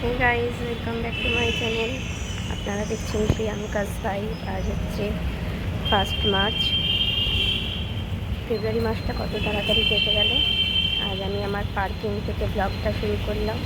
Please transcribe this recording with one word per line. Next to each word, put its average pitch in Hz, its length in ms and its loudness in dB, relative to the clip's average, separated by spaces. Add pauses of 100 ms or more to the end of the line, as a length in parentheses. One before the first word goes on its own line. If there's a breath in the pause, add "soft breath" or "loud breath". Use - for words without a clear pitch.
Hey 240 160 2
guys, 240 360 2 (120)
welcome 233 360 -2
back 233 200 -2
to 233 120 2
my 233 120 2 (120)
channel। 226 320 -2 (640)
আপনারা 202 380 -2
দেখছেন 214 300 -2 (140)
প্রিয়াঙ্কাস 208 540 0 (140)
ভাই। 202 180 -2 (320)
আজ 190 180 -2
হচ্ছে 202 340 -2 (800)
ফার্স্ট 294 340 2 (120)
মার্চ। - 260 2 (1900)
ফেব্রুয়ারি 220 420 0
মাসটা 226 320 0
কত 214 140 -2 (120)
তাড়াতাড়ি 208 440 2
কেটে - 280 4
গেল। - 140 4 (760)
আজ - 100 -2 (100)
আমি 202 120 -2 (100)
আমার 202 160 0 (120)
পার্কিং 196 340 -2 (160)
থেকে 208 260 -2
ব্লগটা 196 360 0 (100)
শুরু 208 160 0 (120)
করলাম। 214 380 0